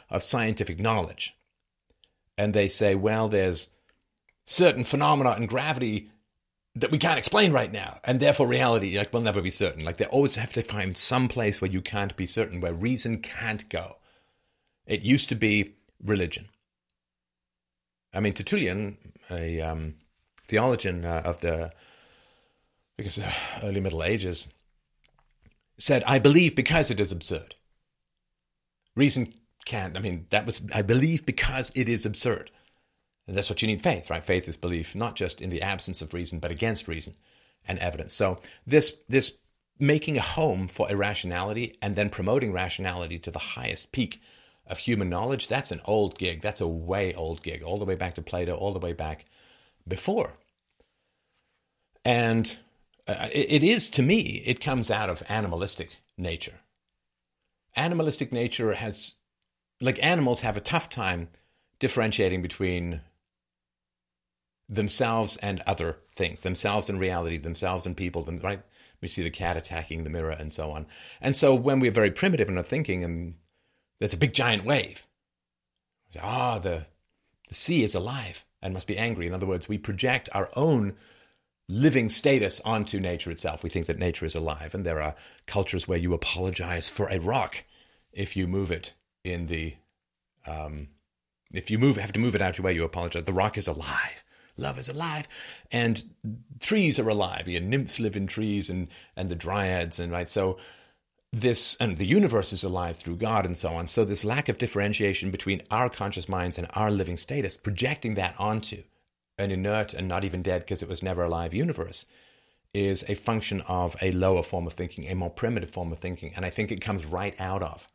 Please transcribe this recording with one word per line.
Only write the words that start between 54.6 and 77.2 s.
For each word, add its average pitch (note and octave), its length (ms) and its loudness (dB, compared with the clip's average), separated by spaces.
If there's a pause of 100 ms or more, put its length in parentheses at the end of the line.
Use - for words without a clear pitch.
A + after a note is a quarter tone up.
out G#2 200 0
of E2+ 200 -6
animalistic G2 720 -2 (180)
nature. F2 420 -6 (1160)
Animalistic D#3 580 0
nature A#2 400 0
has, G#2 420 -4 (640)
like, B2+ 240 0
animals D3 380 2
have G#2+ 160 -2
a G#2 40 -4
tough - 280 -2
time F2+ 400 -4 (500)
differentiating G#2 640 2
between F2 600 -2 (1700)
themselves A2 640 2
and G2+ 300 -4
other E2+ 300 -2 (180)
things, E2+ 260 -2
themselves G2+ 480 0
and G2 100 -2
reality, E2+ 380 0
themselves E2+ 480 -4
and F2+ 120 -4
people, F2 260 -4
them, E2 180 -8
right? F#2+ 200 -4 (400)
We F#2 80 -8
see - 120 -2
the E2 80 -2
cat F2 280 -2
attacking D#2+ 460 -6
the D2+ 60 -6
mirror D#2+ 220 -4
and D#2 220 -8
so D#2 180 -6
on. D#2 140 -8 (340)
And C3+ 160 0
so C#3 180 8
when C3 260 4
we're B2+ 120 4
very G#2 200 6
primitive E3+ 360 2
in F2+ 100 -2
our F2 60 0
thinking G#2 400 -2
and E2+ 320 -6 (640)
there's G2+ 140 0
a E2+ 40 0
big A#2+ 160 2
giant A#2 300 2
wave, B2 420 -2 (1000)
we - 60 -20
say, D#2 100 -12
"Ah, A#2+ 360 0
the, E2+ 260 -2 (640)